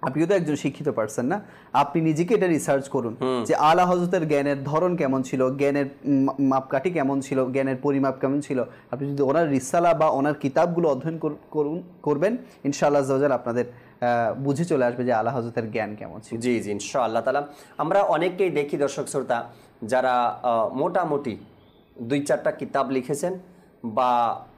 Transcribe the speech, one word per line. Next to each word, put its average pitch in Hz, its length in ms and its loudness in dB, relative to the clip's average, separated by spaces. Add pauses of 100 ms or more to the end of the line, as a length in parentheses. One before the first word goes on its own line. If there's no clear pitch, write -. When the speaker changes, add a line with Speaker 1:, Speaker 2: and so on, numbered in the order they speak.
Speaker 1:
আপনিও 156 260 0
তো 202 60 2
একজন 151 220 2
শিক্ষিত 147 340 -4
পারসন 117 360 -2
না, 190 160 -2 (320)
আপনি 143 280 2
নিজেকে 160 340 2
এটা 185 120 4
রিসার্চ 139 420 0
করুন 117 320 -2
Speaker 2:
হুম। 127 220 0
Speaker 1:
যে 151 120 0
আলা 165 300 6
হযরতের 175 420 2
জ্ঞানের 143 360 0
ধরন 160 320 0
কেমন 135 280 0
ছিল, 131 340 0
জ্ঞানের 139 280 2 (200)
মা-, 135 340 4
মাপকাঠি 135 520 0
কেমন 139 300 0
ছিল, 131 300 0
জ্ঞানের 135 300 0
পরিমাপ 139 400 0
কেমন 139 200 0
ছিল। 123 220 -2 (280)
আপনি 139 180 -6
যদি 143 140 0
ওনার 151 260 2
রিসালা 170 440 2
বা 156 160 4
ওনার 139 240 0
কিতাবগুলো 165 560 2
অধ্যয়ন 147 280 -2
কর-, 156 160 -4 (180)
করুন, 151 320 -2 (180)
করবেন, 165 360 0 (260)
ইনশাআল্লাহ 143 400 2
আযজা 135 100 0
ওয়াজাল 139 180 2
আপনাদের, 120 340 0
আহ, 120 680 -2
বুঝে 139 320 -2
চলে 139 200 2
আসবে 123 180 0
যে 123 100 2
আলা 113 180 2
হযরতের 117 400 -4
জ্ঞান 107 240 -4
কেমন 104 240 -14
ছিল। 117 200 -10
Speaker 2:
জি, 120 200 2
জি, 101 120 -6
ইনশাআল্লাহ 113 520 -2
তাআলা। 139 240 0 (300)
আমরা 175 240 2
অনেককেই 175 480 0
দেখি, 147 280 -2
দর্শক 139 300 -2
শ্রোতা, 123 420 -4 (340)
যারা, 123 600 2
আহ, 117 300 2
মোটামুটি 147 640 -2 (640)
দুই 143 240 -2
চারটা 151 260 0
কিতাব 135 380 -4
লিখেছেন 147 500 -4 (460)
বা 120 560 0 (160)